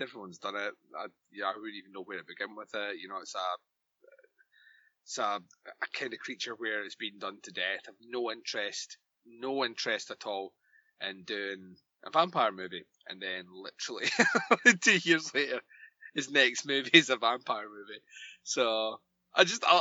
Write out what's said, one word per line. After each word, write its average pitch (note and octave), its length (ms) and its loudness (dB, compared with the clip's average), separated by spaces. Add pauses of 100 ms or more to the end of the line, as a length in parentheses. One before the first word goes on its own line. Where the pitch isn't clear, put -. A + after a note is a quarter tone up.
Everyone's G2+ 380 -10
done G2 160 -4
it. G2+ 180 -2 (240)
I, G2 100 -8 (260)
yeah, G2 140 -4
I G2 100 0
wouldn't G#2+ 180 -10
even F#2+ 160 -14
know F#2+ 140 -10
where F#2+ 140 -8
to E2 60 -12
begin G2+ 300 -10
with G#2+ 200 -14
it. G2+ 260 -4
You F#2 80 -12
know, G2 120 -8
it's E2 140 -12
a, G2 40 -6 (1700)
it's - 140 -8
a, G#2 220 0 (420)
a - 40 -6 (120)
kind B2+ 140 -6
of G#2+ 80 -10
creature A#2+ 360 -8
where G#2+ 280 -4
it's F#2+ 120 -12
been G#2 220 -8
done G2 240 -8
to G2 100 -16
death. F#2 360 -2
I've G#2 60 -20 (140)
no A#2+ 220 -2
interest, A2 680 -6 (280)
no C3 380 -2
interest A2+ 460 -2
at - 160 -12
all G2 260 -4 (480)
in F#2+ 240 -8
doing G2 520 -6 (280)
a G2 60 -12
vampire D#3 420 2
movie." F#2 320 -8 (240)
And F#2 140 -12
then F#2 300 -4
literally G#2+ 560 -6 (300)
<laughs> A3+ 420 4
two G#3 180 6
years D#3+ 360 2
later, C3 260 -2 (540)
his C#3 160 -4
next C3+ 360 4
movie C3+ 260 0
is D#3+ 180 10
a B2+ 60 2
vampire A#2 520 0
movie. G#2 320 -14 (420)
So A2 580 2 (340)
I F#3+ 100 10
just, G#3+ 200 -2
I, F3 160 8